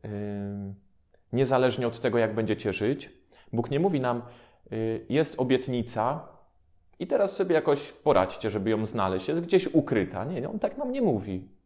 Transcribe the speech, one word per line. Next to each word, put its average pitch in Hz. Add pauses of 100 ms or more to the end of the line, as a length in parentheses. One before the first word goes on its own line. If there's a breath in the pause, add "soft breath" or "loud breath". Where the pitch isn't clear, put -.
yy, 107 (1200)
niezależnie 127
od 117
tego, 120
jak 110
będziecie 107
żyć. 127 (400 soft breath)
Bóg 113
nie 143
mówi 175
nam, 120 (480 loud breath)
yy: 113
„Jest 147
obietnica 123 (720)
i 175
teraz 196
sobie 180
jakoś 156
poradźcie, 104
żeby 104
ją 107
znaleźć. 95
Jest 160
gdzieś 185
ukryta”. 107
Nie, 143
on 214
tak -
nam 262
nie 269
mówi. 101 (160)